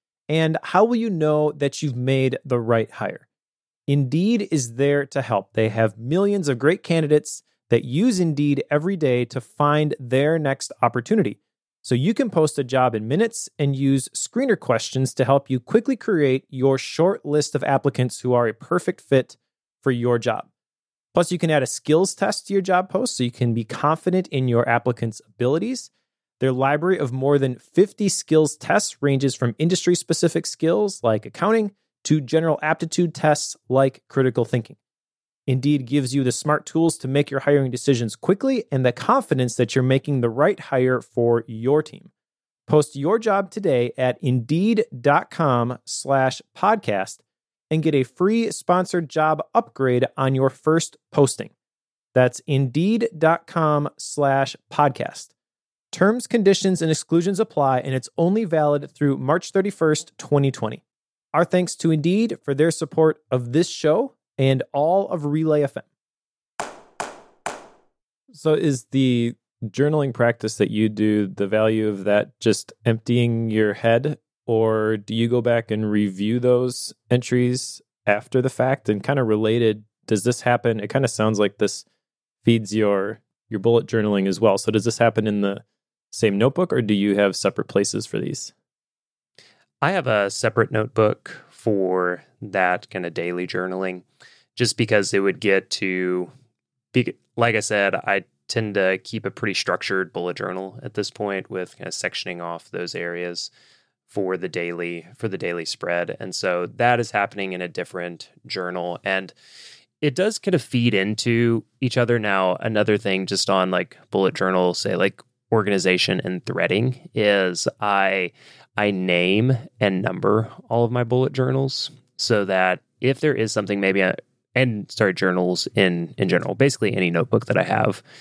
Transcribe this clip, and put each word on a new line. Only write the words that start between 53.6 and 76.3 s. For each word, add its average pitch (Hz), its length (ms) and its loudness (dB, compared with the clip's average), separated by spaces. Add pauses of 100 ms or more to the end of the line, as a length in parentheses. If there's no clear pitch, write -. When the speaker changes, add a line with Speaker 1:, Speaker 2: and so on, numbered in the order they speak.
Speaker 1:
slash 135 600 -2 (140)
podcast. - 640 -2 (600)
Terms, 220 300 0
conditions, 190 560 2
and 160 80 2
exclusions 170 500 0
apply, 135 380 0
and 131 160 -4
it's 127 240 -4
only 190 260 2
valid 147 460 0
through 139 260 0
March 135 340 -2
thirty-first, 185 680 0
twenty 143 320 0
twenty. 113 340 -8 (480)
Our 165 100 4
thanks 180 340 0
to 160 140 0
Indeed 180 520 0
for 143 100 -4
their 147 180 4
support 160 600 0
of 123 240 -2
this 170 160 2
show 196 440 0 (220)
and 135 260 2 (120)
all 165 340 2
of 160 160 -4
Relay 151 380 2
F 139 160 -4
M. - 880 -18 (1600)
So 160 220 -2
is 151 380 0
the 123 460 2 (280)
journaling 139 480 0
practice 117 460 0
that 104 120 2
you 107 200 0
do, 104 380 2
the 98 180 -6
value 107 420 2
of 98 160 -6
that 104 360 0
just - 340 0 (100)
emptying 117 640 0
your 107 240 2
head, 120 460 0 (260)
or 110 540 0
do 101 160 -10
you 117 140 0
go 120 120 2
back 117 300 0
and 107 200 -2
review 104 480 0